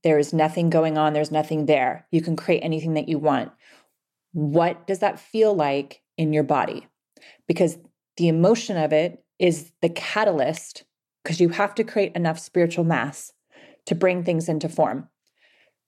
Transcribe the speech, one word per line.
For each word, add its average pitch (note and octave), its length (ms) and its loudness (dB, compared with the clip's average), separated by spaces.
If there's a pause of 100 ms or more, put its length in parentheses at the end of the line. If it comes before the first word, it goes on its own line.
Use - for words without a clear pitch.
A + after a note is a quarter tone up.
There D#3 160 4
is D3 140 0
nothing E3 380 2
going D#3+ 280 2
on. D3+ 140 2
There's D3+ 180 -2
nothing D3+ 360 -2
there. C3+ 440 0
You E3 100 2
can E3 140 -2
create E3 260 0
anything D#3+ 340 -4
that D#3 140 -4
you D#3+ 100 -2
want. C#3 340 -2 (800)
What E3 540 0
does G3 120 -4
that - 220 -2
feel A3 340 2
like C#3+ 480 -2 (140)
in D#3 160 0
your D3+ 100 4
body? C#3 460 -2 (580)
Because E3+ 320 0 (380)
the E3+ 120 2
emotion F#3 480 2
of D#3 160 0
it E3 300 0 (160)
is E3+ 340 0 (100)
the E3+ 60 4
catalyst, E3 960 -4 (400)
'cause F3 160 -2
you E3+ 100 4
have G3+ 260 -2
to A3 80 0
create G3+ 320 -2
enough E3 220 -2
spiritual E3+ 460 0
mass C#3+ 480 -4 (520)
to - 100 -2
bring F3+ 300 0
things E3 240 -2
into D#3 200 -2
form. C#3 400 -2 (800)